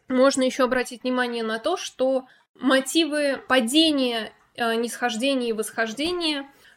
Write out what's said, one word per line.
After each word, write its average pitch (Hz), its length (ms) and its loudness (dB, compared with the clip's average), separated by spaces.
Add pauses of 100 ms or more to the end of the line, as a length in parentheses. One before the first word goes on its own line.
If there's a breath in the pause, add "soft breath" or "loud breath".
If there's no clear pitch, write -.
можно 262 340 4
еще 254 220 0
обратить 247 380 -2
внимание 247 400 -2
на 220 160 -4
то, 320 180 -2
что 262 500 -2 (280 loud breath)
мотивы 277 920 0
падения, 262 840 2 (220)
э, 226 200 0
нисхождения 240 760 -2
и - 20 0
восхождения 277 960 -4 (280 soft breath)